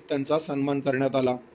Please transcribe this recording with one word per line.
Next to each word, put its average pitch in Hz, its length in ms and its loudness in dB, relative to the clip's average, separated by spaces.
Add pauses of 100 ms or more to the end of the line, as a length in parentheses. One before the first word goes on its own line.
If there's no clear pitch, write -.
त्यांचा 143 300 0
सन्मान 143 420 -2
करण्यात 135 360 0
आला. 127 200 2 (180)